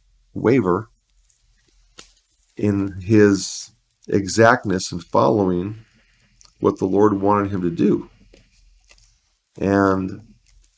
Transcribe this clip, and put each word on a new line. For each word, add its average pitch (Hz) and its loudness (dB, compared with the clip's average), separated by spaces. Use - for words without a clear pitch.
waver 104 0
in 98 -2
his 101 2
exactness 101 0
in 90 -10
following 104 -2
what 98 -2
the 101 -4
Lord 98 2
wanted 101 0
him 95 -6
to 87 -4
do. - -2
And 98 -2